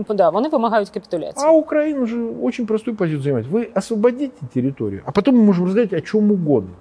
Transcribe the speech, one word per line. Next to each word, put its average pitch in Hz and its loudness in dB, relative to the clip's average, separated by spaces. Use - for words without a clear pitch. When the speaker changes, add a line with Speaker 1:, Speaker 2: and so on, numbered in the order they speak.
Speaker 1:
день. 208 -2
Speaker 2:
да, 175 4
вони 226 0
вимагають 226 0
капітуляції. 180 -6
Speaker 1:
А 320 6
Украина 302 2
же 233 -4
очень 240 -4
простую 214 -4
позицию 156 -2
занимает. 131 -2
Вы 226 -4
освободите 233 -2
территорию, 120 -4
а 139 -8
потом 247 2
мы 226 6
можем 180 4
разговаривать 196 0
о 160 -2
чём 214 0
угодно. 139 0